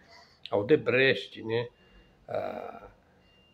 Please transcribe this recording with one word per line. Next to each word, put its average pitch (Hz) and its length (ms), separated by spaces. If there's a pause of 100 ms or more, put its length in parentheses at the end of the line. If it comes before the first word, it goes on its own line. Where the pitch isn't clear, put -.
(500)
a 110 80
Odebrecht, 113 840
né? 113 280 (580)
A, 98 600 (680)